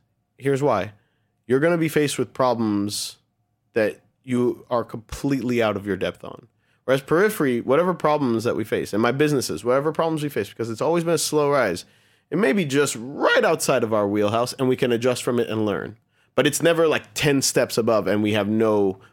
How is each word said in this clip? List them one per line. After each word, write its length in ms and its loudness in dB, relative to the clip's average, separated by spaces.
Here's 260 -2
why. 300 0
You're 140 2
gonna 180 2
be 100 0
faced 300 0
with 160 -4
problems 840 -2
that 280 0
you 440 -2
are 160 -2
completely 760 -4
out 140 2
of 100 -8
your 100 -2
depth 280 -6
on. 240 -16
Whereas 180 2
Periphery, 580 0
whatever 340 2
problems 500 0
that 120 -2
we 80 -4
face, 280 -4
and 80 0
my 120 2
businesses, 520 0
whatever 280 0
problems 300 -2
we 60 -4
face, 220 -4
because 200 -8
it's 100 -8
always 240 0
been 100 0
a 40 0
slow 320 0
rise, 340 0
it 80 -4
may 140 2
be 120 0
just 340 0
right 460 0
outside 400 2
of 100 0
our 120 2
wheelhouse, 480 0
and 140 -2
we 80 2
can 160 0
adjust 300 0
from 160 0
it 100 0
and 160 -2
learn. 320 -4
But 120 4
it's 160 -2
never, 240 4
like, 180 0
ten 280 2
steps 360 0
above, 280 2
and 160 0
we 100 2
have 160 0
no, 500 2